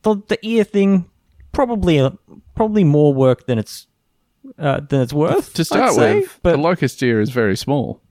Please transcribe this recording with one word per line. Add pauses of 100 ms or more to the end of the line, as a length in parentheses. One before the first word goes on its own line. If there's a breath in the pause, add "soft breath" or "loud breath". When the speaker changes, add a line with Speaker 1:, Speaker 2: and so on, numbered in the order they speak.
Speaker 1:
The,
the
ear
thing, (400)
probably
a, (380)
probably
more
work
than
it's, (680)
uh,
than
it's
worth,
Speaker 2:
To
start
Speaker 1:
I'd
say,
Speaker 2:
with,
Speaker 1:
but
Speaker 2:
the
locust
ear
is
very
small. (100)